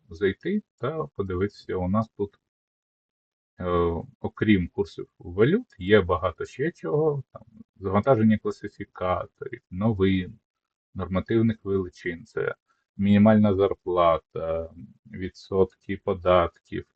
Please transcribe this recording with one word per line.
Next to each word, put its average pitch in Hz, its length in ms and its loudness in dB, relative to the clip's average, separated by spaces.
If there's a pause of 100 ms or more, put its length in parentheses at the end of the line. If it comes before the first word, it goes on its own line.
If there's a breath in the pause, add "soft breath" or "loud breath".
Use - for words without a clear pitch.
зайти 127 540 -2 (140)
та 147 300 -6
подивитися. 95 720 -6
У 90 120 -4
нас 107 200 0
тут, - 320 -10 (1200)
е, 90 40 -8 (560)
окрім 98 480 0
курсів - 400 -8 (100)
валют, 117 600 -2
є 101 220 4
багато 87 440 -4
ще 156 280 -6
чого. 151 500 -2 (100)
Там, - 100 -20 (340)
завантаження 107 600 2
класифікаторів, - 1300 -8
новин, 95 680 0 (560)
нормативних 107 680 0
величин, 95 640 -6
це - 280 -6 (420)
мінімальна 104 580 6
зарплата, 82 1200 -2 (320)
відсотки 95 880 -4
податків, 90 1000 -2